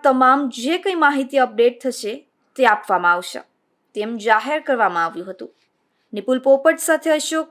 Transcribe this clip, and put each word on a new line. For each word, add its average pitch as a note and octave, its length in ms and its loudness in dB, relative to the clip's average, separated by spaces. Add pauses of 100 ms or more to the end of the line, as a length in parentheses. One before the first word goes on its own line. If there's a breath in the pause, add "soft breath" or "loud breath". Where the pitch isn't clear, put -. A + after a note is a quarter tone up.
તમામ C4 520 4
જે C4+ 220 -2
કંઈ F#4 260 -4
માહિતી C#4 400 0
અપડેટ A#3 360 0
થશે A#3 340 -8 (420)
તે B3+ 120 2
આપવામાં F3+ 480 2
આવશે, - 260 -8 (540)
તેમ A3 220 -6
જાહેર A3+ 440 -2
કરવામાં F#3+ 440 -2
આવ્યું E3+ 260 -10
હતું. - 200 -18 (600)
નિપુલ B3 260 -4
પોપટ C#4 480 2
સાથે D#4+ 240 0
અશોક D#4 400 -2